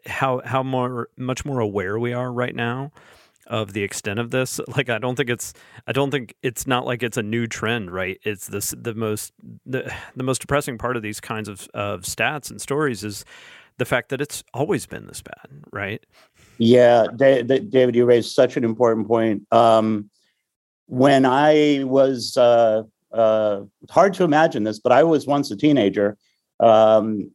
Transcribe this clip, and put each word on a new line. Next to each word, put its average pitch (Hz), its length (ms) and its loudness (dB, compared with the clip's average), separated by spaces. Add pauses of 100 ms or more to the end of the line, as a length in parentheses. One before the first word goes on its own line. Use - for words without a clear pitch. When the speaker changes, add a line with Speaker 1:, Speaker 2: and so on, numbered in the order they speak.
Speaker 1:
how, 127 360 -4
how 127 180 -4
more, 127 540 -4
much 127 300 -6
more 135 160 -4
aware 101 360 -4
we 120 140 -4
are 123 220 -6
right 123 200 -4
now 123 380 -6 (560)
of 110 260 -6
the 101 100 -4
extent 101 360 -6
of 117 120 -6
this. 131 280 -4 (160)
Like, 135 140 -2
I 113 80 -2
don't 123 180 -4
think 131 140 -4
it's, - 240 -6 (320)
I 127 60 -6
don't 139 180 0
think 127 320 -6
it's - 240 -6
not 127 220 -2
like 123 160 -6
it's 117 120 -4
a 127 60 -4
new 113 240 -4
trend, 113 460 -6
right? 92 320 -6
It's 104 240 -8
this, 101 280 -8
the 120 200 -10
most, 107 380 -6 (340)
the, 127 260 -8 (220)
the 131 80 -8
most 127 180 -4
depressing 139 380 -4
part 123 180 -4
of 110 60 -10
these 107 160 -10
kinds 110 280 -8
of, 101 280 -16
of 101 260 -6
stats 127 480 -6
and 110 100 -16
stories 139 440 -4
is 104 200 -10 (540)
the 123 80 -2
fact 127 240 -2
that 131 100 -6
it's - 320 -8
always 139 360 -2
been 55 180 -14
this - 160 -18
bad, - 260 -20 (240)
right? 101 320 -8 (540)
Speaker 2:
Yeah, 120 480 6 (100)
Da-, 135 280 4
Da-, 127 160 2
David, 123 360 2
you 120 100 4
raised 120 260 4
such 127 260 2
an 131 60 -4
important 113 440 0
point. 113 440 0
Um, 110 580 4 (800)
when 135 360 4
I 143 600 4
was, 135 540 0
uh, 117 440 4 (320)
uh, 110 480 0 (300)
hard 185 240 4
to 185 80 0
imagine 151 400 2
this, 107 160 -4
but 123 120 2
I 131 120 6
was 160 240 2
once 143 240 -2
a 107 40 -8
teenager. 104 640 2 (420)
Um, 110 760 4